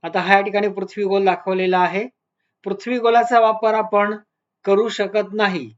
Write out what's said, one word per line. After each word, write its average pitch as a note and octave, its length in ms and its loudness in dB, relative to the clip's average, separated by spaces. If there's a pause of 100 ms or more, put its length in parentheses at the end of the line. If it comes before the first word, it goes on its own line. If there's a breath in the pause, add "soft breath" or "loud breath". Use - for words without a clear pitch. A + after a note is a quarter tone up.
आता - 160 -4
हा F#3 140 4
या G3 80 6
ठिकाणी G3+ 260 -2
पृथ्वीगोल G3 580 -2
दाखवलेला F#3 540 0
आहे. F#3 280 -2 (560)
पृथ्वीगोलाचा A#3 760 0
वापर A3 340 2
आपण G#3+ 420 0 (480)
करू G3+ 260 2
शकत G3+ 440 -4
नाही. F#3 440 -2